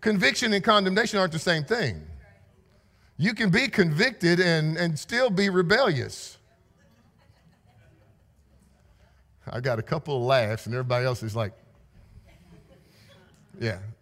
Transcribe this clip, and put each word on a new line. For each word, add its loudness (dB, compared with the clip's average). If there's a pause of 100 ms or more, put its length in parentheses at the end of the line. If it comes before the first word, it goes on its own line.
Conviction 0
and -2
condemnation 2
aren't 0
the -4
same 0
thing. -4 (1160)
You 0
can 0
be 2
convicted 2
and, 2
and -2
still 0
be 2
rebellious. 0 (3000)
I -6
got 0
a -4
couple -4
of -2
laughs, 2
and -6
everybody -2
else -2
is -8
like, -4 (2000)
yeah. -6 (220)